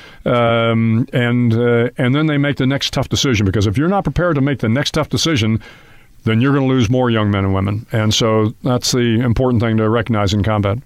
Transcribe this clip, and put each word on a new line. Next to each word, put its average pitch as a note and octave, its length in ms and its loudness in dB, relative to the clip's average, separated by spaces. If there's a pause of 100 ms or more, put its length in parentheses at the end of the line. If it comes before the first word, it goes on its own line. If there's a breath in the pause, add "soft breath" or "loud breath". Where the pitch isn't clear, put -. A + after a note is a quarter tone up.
(260 loud breath)
um, A#2 880 0
and, A#2+ 400 0
uh, A#2+ 440 2
and B2+ 160 0
then D3+ 120 0
they D3+ 120 0
make C#3+ 200 -2
the C3 100 0
next C3+ 240 -2
tough C3+ 160 -2
decision. A2 380 0
Because G2 220 0
if G2+ 100 -2
you're D3 100 0
not G3 160 0
prepared E3 320 0
to C#3+ 60 0
make C#3 180 0
the A#2+ 80 -2
next B2 240 -2
tough D3+ 160 -2
decision, A2+ 540 0 (600 loud breath)
then A2 160 0
you're C3+ 140 2
gonna C#3 140 2
lose C3 220 2
more B2+ 200 2
young G#2+ 220 0
men G2 140 0
and F#2+ 80 0
women. G2+ 380 -2
And A2 220 0
so A2 400 0 (100)
that's B2 280 -2
the A#2+ 300 2
important B2 400 0
thing A2+ 160 0
to A2 120 2
recognize G#2+ 440 0
in G#2 100 0
combat. G#2 420 0